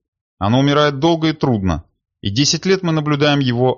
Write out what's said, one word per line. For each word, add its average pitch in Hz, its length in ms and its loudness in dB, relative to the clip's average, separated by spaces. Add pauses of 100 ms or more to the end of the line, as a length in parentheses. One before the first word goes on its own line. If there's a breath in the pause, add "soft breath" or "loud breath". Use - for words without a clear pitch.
(380)
Оно 110 200 0
умирает 143 420 2
долго 160 280 0
и 156 60 0
трудно, 107 500 -2 (380)
и 101 80 -4
десять 139 340 -2
лет 185 180 0
мы 170 100 -2
наблюдаем 147 480 0
его 123 380 0